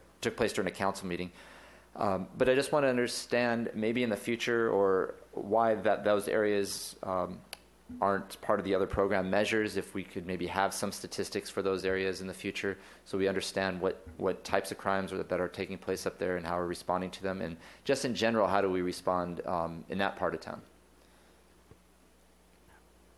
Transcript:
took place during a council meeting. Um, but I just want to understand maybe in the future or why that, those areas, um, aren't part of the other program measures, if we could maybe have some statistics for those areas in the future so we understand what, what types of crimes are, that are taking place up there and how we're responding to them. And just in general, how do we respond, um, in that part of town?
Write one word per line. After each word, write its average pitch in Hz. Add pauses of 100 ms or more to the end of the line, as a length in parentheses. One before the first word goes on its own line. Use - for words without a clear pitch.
(220)
took 113
place 107
during 98
a 90
council 98
meeting. 87 (680)
Um, 95 (100)
but 123
I 127
just 135
want 147
to 135
understand 120
maybe 113
in 117
the 104
future 117
or 95 (160)
why 113
that, 101
those 104
areas, 101
um, 92 (640)
aren't 98
part 104
of 95
the 95
other 95
program 98
measures, 104
if -
we 98
could 90
maybe 90
have 95
some 101
statistics -
for 98
those 95
areas 95
in 95
the 92
future 98 (260)
so -
we 95
understand 95
what, 92 (120)
what 92
types -
of 101
crimes 95
are, 92
that 90
are 90
taking 92
place -
up 92
there 90
and 85
how 87
we're 87
responding 90
to -
them. 95
And 85 (280)
just -
in 123
general, 110
how 95
do 98
we 92
respond, 90
um, 82
in 92
that 98
part 85
of 80
town? - (2500)